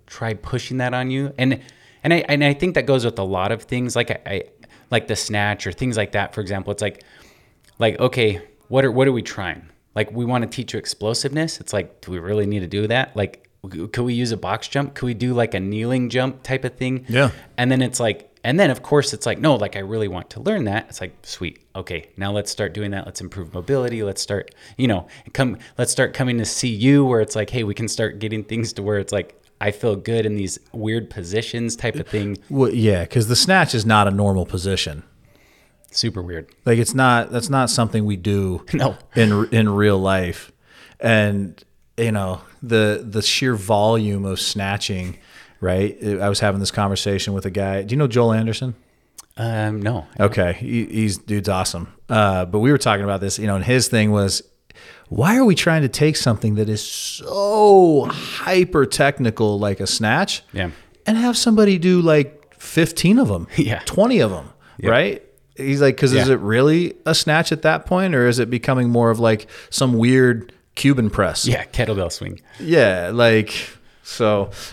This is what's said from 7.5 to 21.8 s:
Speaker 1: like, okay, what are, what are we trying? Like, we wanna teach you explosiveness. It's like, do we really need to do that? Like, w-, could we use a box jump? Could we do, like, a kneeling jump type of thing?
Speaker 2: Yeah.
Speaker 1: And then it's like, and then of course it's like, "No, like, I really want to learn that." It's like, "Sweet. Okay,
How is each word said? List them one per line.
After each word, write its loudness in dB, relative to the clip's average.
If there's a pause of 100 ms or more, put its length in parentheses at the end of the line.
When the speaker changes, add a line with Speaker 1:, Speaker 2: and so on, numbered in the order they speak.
Speaker 1:
like, 0
okay, 0 (280)
what 2
are, 0
what 2
are 4
we -2
trying? -8 (280)
Like, -2
we -4
wanna 0
teach -10
you -8
explosiveness. -4
It's -10
like, -6
do -16
we -6
really -2
need -2
to -6
do -2
that? -2
Like, -6 (140)
w-, -10
could -4
we -2
use -2
a -4
box -6
jump? -4
Could -6
we -4
do, -2
like, 0
a -4
kneeling -2
jump -2
type -4
of -8
thing? -6
Speaker 2:
Yeah. 2 (260)
Speaker 1:
And 2
then 2
it's -2
like, -2 (180)
and 0
then 4
of -6
course 0
it's -10
like, -2
"No, 2
like, -4
I -8
really -4
want -10
to -16
learn -2
that." -4
It's -16
like, -12 (100)
"Sweet. -12 (100)
Okay, -10